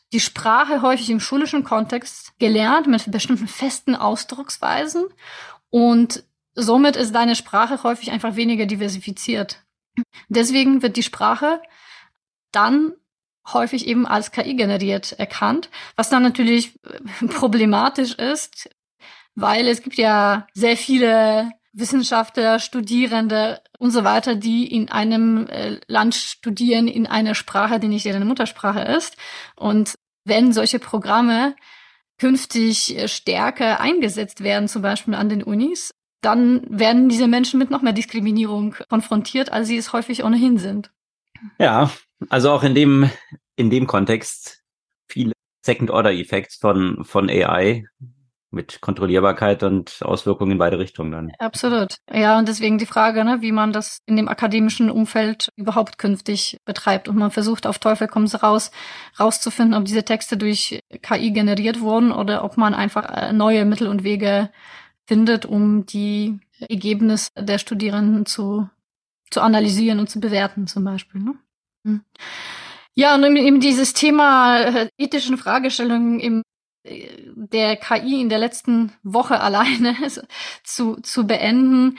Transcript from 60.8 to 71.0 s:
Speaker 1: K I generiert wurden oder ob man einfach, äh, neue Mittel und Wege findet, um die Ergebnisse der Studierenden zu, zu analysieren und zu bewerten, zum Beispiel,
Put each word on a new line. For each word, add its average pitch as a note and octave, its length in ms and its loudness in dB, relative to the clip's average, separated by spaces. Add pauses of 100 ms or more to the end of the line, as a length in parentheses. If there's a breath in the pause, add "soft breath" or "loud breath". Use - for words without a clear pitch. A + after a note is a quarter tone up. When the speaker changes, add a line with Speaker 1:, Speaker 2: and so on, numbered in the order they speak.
Speaker 1:
K - 140 -2
I A3+ 160 0
generiert G#3 480 0
wurden A3+ 320 2
oder G#3 320 -4
ob G3+ 140 -8
man G#3+ 160 2
einfach, G#3 360 -4
äh, - 220 -6
neue G#3+ 340 2
Mittel G#3 220 0
und G3+ 160 -2
Wege G3+ 460 -2 (580 loud breath)
findet, A3+ 380 2
um G#3 400 2
die G#3 540 -4 (200)
Ergebnisse G#3+ 760 -2
der G3+ 220 -4
Studierenden G#3 680 -2
zu, G3+ 440 -4 (640)
zu - 100 -2
analysieren G#3+ 580 2
und G#3 100 -2
zu A3 100 -10
bewerten, G3+ 480 -2
zum G3 160 -4
Beispiel, F#3+ 380 -8